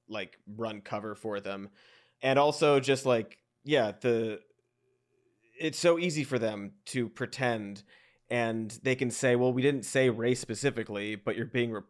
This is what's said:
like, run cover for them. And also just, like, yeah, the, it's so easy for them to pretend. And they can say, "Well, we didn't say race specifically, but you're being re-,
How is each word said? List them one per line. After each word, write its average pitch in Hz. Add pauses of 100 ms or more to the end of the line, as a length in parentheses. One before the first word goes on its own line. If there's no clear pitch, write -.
like, 98
run 107
cover 107
for 101
them. 98 (540)
And 131
also 147
just, 131
like, 117 (260)
yeah, 131 (100)
the, 113 (1200)
it's 156
so 170
easy 156
for 127
them 104 (160)
to 123
pretend. 110 (460)
And 113 (100)
they 131
can 131
say, 123
"Well, 123
we 127
didn't 135
say 131
race 117
specifically, 107
but 101
you're 113
being 117
re-, 104